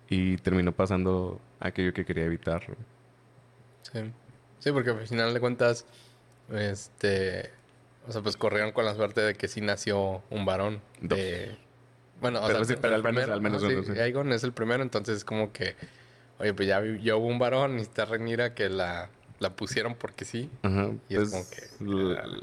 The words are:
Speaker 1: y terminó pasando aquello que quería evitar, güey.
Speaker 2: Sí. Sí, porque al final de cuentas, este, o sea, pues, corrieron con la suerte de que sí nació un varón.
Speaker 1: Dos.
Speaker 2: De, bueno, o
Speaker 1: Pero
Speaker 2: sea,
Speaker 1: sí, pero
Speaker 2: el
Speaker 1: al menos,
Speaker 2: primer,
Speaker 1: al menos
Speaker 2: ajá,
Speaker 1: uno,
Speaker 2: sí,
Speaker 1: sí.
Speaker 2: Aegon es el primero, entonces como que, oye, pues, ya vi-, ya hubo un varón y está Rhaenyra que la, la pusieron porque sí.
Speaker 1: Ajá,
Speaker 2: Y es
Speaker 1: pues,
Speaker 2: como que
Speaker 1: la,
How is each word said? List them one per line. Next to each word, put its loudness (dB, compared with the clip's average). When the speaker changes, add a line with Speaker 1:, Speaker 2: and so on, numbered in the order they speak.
Speaker 1:
y 4
terminó 2
pasando 2
aquello 0
que -2
quería -2
evitar, -2
güey. -12
Speaker 2:
Sí. -8
Sí, 0
porque 2
al -2
final 0
de 0
cuentas, 2
este, -2
o -10
sea, -4
pues, -2
corrieron 2
con 2
la 0
suerte 0
de 4
que -4
sí -8
nació 0
un -2
varón. 0
Speaker 1:
Dos. 0
Speaker 2:
De, -6
bueno, 0
o 0
Speaker 1:
Pero 4
Speaker 2:
sea, 2
Speaker 1:
sí, -4
pero 4
Speaker 2:
el 4
Speaker 1:
al -2
menos, 2
Speaker 2:
primer, -2
Speaker 1:
al 0
menos 0
Speaker 2:
ajá, 4
Speaker 1:
uno, 0
Speaker 2:
sí, -4
Speaker 1:
sí. -4
Speaker 2:
Aegon 2
es 0
el -2
primero, 0
entonces -2
como -2
que, -6
oye, 2
pues, 0
ya 4
vi-, -2
ya 4
hubo 2
un 0
varón 2
y -2
está -2
Rhaenyra 0
que 2
la, -2
la -2
pusieron -4
porque -10
sí. -6
Speaker 1:
Ajá, 2
Speaker 2:
Y -2
es 2
Speaker 1:
pues, -10
Speaker 2:
como -6
que -2
Speaker 1:
la, -6